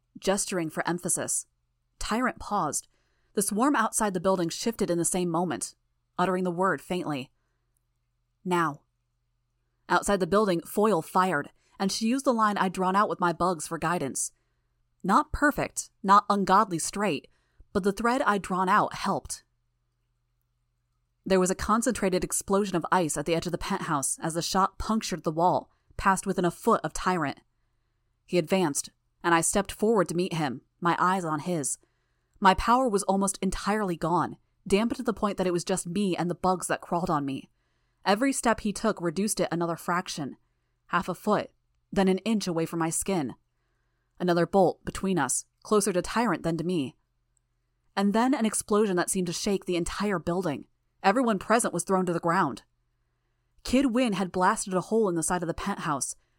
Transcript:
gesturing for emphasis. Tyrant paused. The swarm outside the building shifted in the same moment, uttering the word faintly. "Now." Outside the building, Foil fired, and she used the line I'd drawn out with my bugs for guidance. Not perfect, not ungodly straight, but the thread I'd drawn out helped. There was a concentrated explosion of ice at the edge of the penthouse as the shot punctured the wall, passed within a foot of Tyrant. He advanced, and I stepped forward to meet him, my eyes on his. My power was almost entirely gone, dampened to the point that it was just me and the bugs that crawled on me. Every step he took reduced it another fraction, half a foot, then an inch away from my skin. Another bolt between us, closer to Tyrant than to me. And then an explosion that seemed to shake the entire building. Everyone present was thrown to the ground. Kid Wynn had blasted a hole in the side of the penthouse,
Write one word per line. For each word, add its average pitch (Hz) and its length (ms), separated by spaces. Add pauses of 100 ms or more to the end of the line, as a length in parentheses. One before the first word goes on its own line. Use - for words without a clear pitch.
(180)
gesturing 190 500
for - 180
emphasis. - 600 (520)
Tyrant 233 400
paused. 170 500 (440)
The 208 100
swarm 240 320
outside 214 380
the 180 80
building 185 300
shifted 220 400
in 170 80
the 165 60
same 180 260
moment, 165 440 (440)
uttering 185 260
the 180 60
word 175 320
faintly. 151 480 (1120)
"Now." 165 380 (1040)
Outside 180 320
the 185 60
building, 190 340
Foil 208 400
fired, 185 520 (260)
and 196 140
she 220 160
used 262 160
the 269 80
line 214 240
I'd 185 160
drawn 185 240
out 208 120
with 165 120
my 175 140
bugs 175 320
for 165 100
guidance. 160 560 (680)
Not 226 280
perfect, - 600 (120)
not 202 280
ungodly 196 480
straight, 196 500 (440)
but 196 100
the 196 100
thread 233 300
I'd 208 200
drawn 185 260
out 190 260
helped. - 500 (1800)
There 190 120
was 185 120
a 185 40
concentrated 208 680
explosion 196 520
of 160 140
ice 170 260
at 143 100
the 170 80
edge 165 120
of 165 60
the 170 60
penthouse - 640
as 160 140
the 165 80
shot - 360
punctured 214 460
the 165 80
wall, 165 380 (280)
passed 190 260
within 185 220
a 165 40
foot - 320
of 156 120
Tyrant. 165 460 (840)
He 180 140
advanced, 170 520 (320)
and 170 120
I 165 80
stepped - 300
forward 214 360
to 160 60
meet 180 180
him, 151 300 (180)
my 175 180
eyes 185 260
on 156 160
his. 160 380 (640)
My 190 140
power 247 340
was 196 140
almost 196 400
entirely 196 540
gone, 160 420 (280)
dampened 208 300
to 247 60
the 226 100
point 202 240
that 180 100
it 180 60
was 175 120
just 185 220
me 180 300
and 175 140
the 170 40
bugs 180 340
that 156 120
crawled 175 300
on 143 160
me. 135 240 (540)
Every 226 280
step 226 280
he 202 120
took - 280
reduced 180 400
it 170 100
another 170 260
fraction, 170 600 (500)
half 175 220
a 175 60
foot, - 360 (400)
then 190 180
an 190 100
inch 220 280
away 165 200
from 170 120
my 165 120
skin. 160 440 (840)
Another 175 260
bolt 180 380
between 190 340
us, 127 260 (200)
closer 208 280
to 175 100
Tyrant - 420
than 165 120
to 160 80
me. 160 320 (1000)
And 202 160
then 240 200
an 220 140
explosion 208 500
that 170 140
seemed 185 160
to 170 60
shake 190 320
the 180 120
entire 180 440
building. 170 460 (360)
Everyone 220 360
present 233 340
was 190 120
thrown 185 220
to 175 60
the 170 80
ground. 165 440 (1000)
Kid 277 220
Wynn 233 280
had 180 180
blasted 185 420
a 190 80
hole 214 260
in 170 60
the 160 80
side 180 200
of 165 40
the 160 80
penthouse, 160 600 (220)